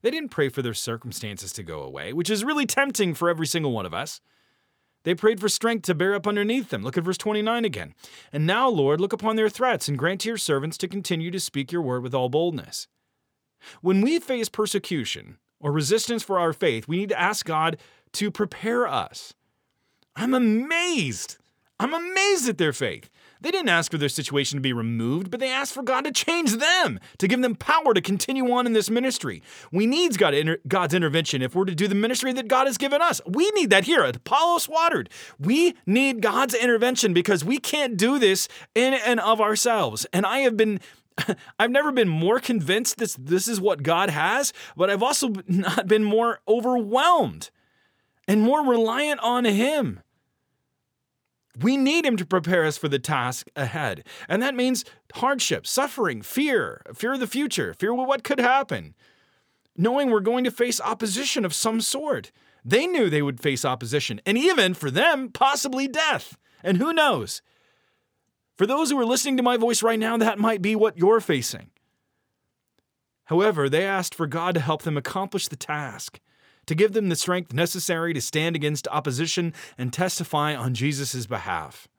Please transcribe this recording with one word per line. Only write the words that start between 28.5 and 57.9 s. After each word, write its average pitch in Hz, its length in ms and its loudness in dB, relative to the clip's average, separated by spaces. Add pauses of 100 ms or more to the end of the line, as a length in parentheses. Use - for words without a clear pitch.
on 247 140 2
in 233 60 0
this 220 180 2
ministry. 226 520 -2 (280)
We 196 160 2
need 285 320 2
God 175 160 4
inter-, 156 320 0
God's 175 280 0
intervention 160 480 0
if 127 120 -4
we're 185 120 2
to 185 100 -4
do 190 140 0
the 202 60 0
ministry 240 380 0
that 247 140 -4
God 262 200 4
has 233 100 -2
given 285 240 2
us. 339 240 2
We 294 260 2
need 359 200 2
that 196 120 6
here 254 200 4
at 123 120 0
Apollos 330 540 0
Watered. 320 400 0 (280)
We 277 360 2 (120)
need 247 360 2
God's 226 320 2
intervention 240 600 2
because 175 300 2
we 240 140 0
can't 262 400 -2
do 240 200 4
this 190 300 4 (280)
in 254 180 4
and 233 260 2
of 220 220 2
ourselves. 208 720 0
And 196 120 2
I 226 140 0
have 254 160 2
been, 214 240 2 (380)
<laughs> - 420 -8
I've 233 120 4
never 294 200 2
been 247 160 4
more 170 320 2
convinced 214 580 0
this, - 220 -4
this 175 300 0
is 220 100 -2
what 185 240 0
God 170 260 2
has, 180 440 0 (240)
but 180 120 2
I've 202 140 2
also 262 360 0
<laughs> - 80 -16
not 185 400 0
been 214 180 4
more 226 420 2
overwhelmed 240 1040 2 (760)
and 208 140 4
more 277 260 4
reliant 247 540 2
on 240 240 0
him. 220 560 2 (1600)
We 247 160 2
need 294 260 2
him 254 140 2
to 185 80 -2
prepare 170 400 2
us 151 140 -2
for 160 80 -4
the 139 100 0
task 123 580 -2
ahead. 131 520 -4 (200)
And 190 140 0
that 269 140 -2
means 247 280 0 (300)
hardship, - 540 -2
suffering, 202 560 -2
fear, 233 580 0 (140)
fear 240 180 -2
of 269 60 -4
the 247 80 -4
future, 185 480 -4
fear 202 160 -2